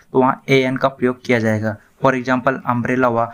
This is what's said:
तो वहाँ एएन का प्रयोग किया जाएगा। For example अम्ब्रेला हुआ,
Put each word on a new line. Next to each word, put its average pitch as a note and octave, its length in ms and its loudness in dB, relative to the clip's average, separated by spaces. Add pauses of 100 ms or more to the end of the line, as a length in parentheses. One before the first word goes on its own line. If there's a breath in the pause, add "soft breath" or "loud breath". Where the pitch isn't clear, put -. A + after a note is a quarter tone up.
(120)
तो C3 60 0
वहाँ C3 300 2
एएन C3 280 2
का C3+ 120 0
प्रयोग B2+ 360 -4
किया B2 140 0
जाएगा। A2 380 -2 (280 soft breath)
For C3+ 100 2
example C3 520 -2
अम्ब्रेला B2+ 400 0
हुआ, A#2 280 0